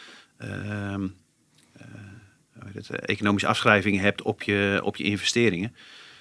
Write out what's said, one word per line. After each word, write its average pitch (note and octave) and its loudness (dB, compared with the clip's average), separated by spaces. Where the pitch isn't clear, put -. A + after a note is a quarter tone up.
ehm, G2+ -6
eh, - -20
hoe - -20
heet G2 -12
het, - -12
eh, - -2
economische G#2 2
afschrijvingen G#2 4
hebt G2+ 2
op A2 -2
je, G2+ 2
op G#2 -4
je - -4
investeringen. G#2 2